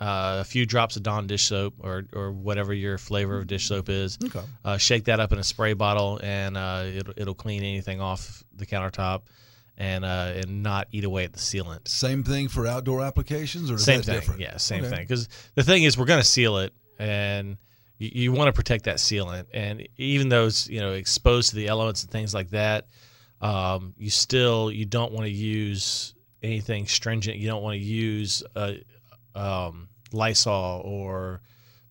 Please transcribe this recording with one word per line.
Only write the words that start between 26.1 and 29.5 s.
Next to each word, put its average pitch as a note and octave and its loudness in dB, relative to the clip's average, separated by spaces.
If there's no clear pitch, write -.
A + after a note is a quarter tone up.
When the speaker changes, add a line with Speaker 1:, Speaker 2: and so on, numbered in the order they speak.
Speaker 1:
anything G#2+ -2
stringent. A2 0
You G#2 -2
don't A2 -2
wanna G#2 -4
use, G#2+ -2
uh, G2+ -4
um, F#2 -6